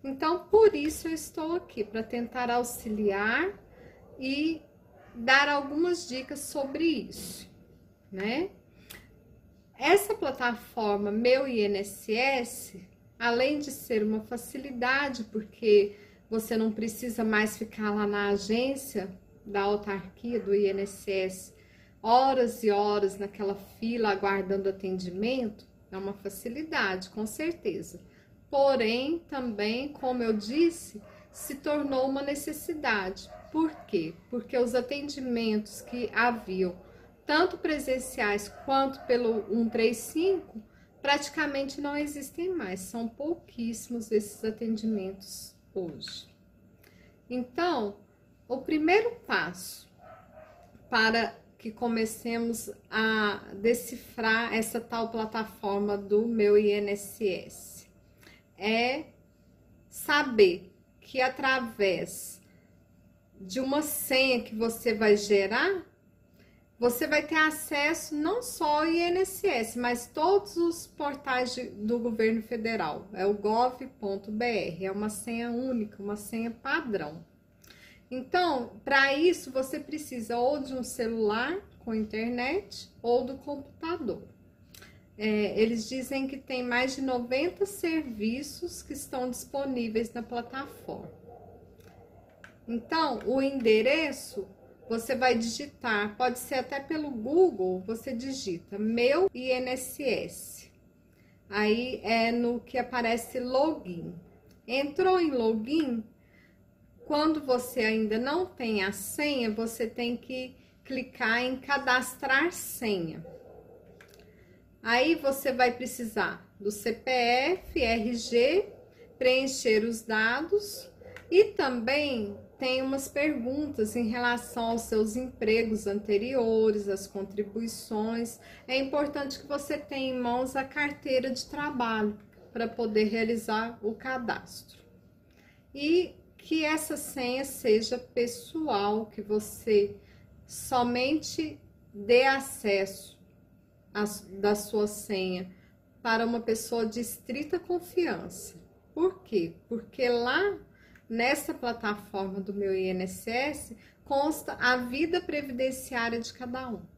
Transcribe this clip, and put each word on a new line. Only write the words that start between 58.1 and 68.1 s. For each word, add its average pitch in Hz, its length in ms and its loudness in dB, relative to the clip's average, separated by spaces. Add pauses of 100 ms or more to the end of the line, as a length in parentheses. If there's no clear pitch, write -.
é 247 420 2 (840)
saber 233 840 4 (280)
que - 200 -8
através 233 1200 0 (1000)
de 190 200 -6
uma 269 220 2
senha 262 640 2
que - 100 -12
você 226 400 0
vai 208 240 6
gerar, 220 640 2 (960)
você 240 300 2
vai 294 180 2
ter 320 120 0
acesso 311 760 0